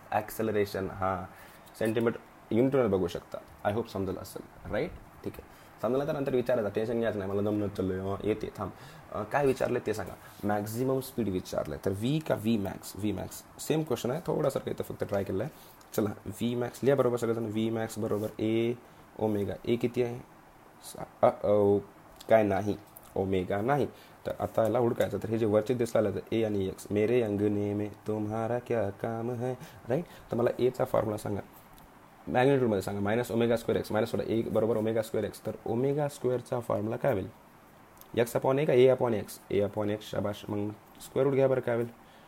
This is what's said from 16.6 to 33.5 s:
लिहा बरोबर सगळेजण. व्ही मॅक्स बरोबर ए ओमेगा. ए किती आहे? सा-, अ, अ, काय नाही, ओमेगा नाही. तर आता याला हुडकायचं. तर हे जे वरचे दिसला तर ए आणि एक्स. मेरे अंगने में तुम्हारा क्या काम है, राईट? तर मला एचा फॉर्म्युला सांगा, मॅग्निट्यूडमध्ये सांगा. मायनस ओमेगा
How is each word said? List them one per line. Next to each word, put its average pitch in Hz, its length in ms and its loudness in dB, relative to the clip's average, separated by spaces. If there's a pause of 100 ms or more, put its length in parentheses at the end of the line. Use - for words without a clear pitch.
लिहा 135 120 6
बरोबर 123 220 2
सगळेजण. 113 280 0
व्ही 110 240 0
मॅक्स 110 300 -4
बरोबर 104 420 -2
ए 117 320 2 (460)
ओमेगा. 101 340 0 (120)
ए 120 100 2
किती 123 280 0
आहे? 120 160 -4 (760)
सा-, - 320 0
अ, - 0 -
अ, 101 520 6 (520)
काय 110 140 8
नाही, 101 340 2 (380)
ओमेगा 95 460 0
नाही. 127 240 2 (400)
तर - 140 -4
आता 107 240 0
याला 110 160 2
हुडकायचं. 110 440 2
तर 110 60 -4
हे 113 80 0
जे 113 80 2
वरचे 107 280 4
दिसला 113 360 2
तर 92 100 -4 (120)
ए 113 120 2
आणि 101 240 0
एक्स. - 240 -8
मेरे 107 300 4
अंगने 104 520 0
में 104 140 -2 (200)
तुम्हारा 110 520 -2
क्या 113 300 0
काम 113 420 -4
है, 123 220 -4 (360)
राईट? 123 140 0 (280)
तर 113 60 0
मला 117 120 4 (100)
एचा 127 260 2
फॉर्म्युला 110 320 2
सांगा, 104 240 -4 (840)
मॅग्निट्यूडमध्ये 123 540 4
सांगा. 101 180 -4
मायनस 110 320 0
ओमेगा 117 260 4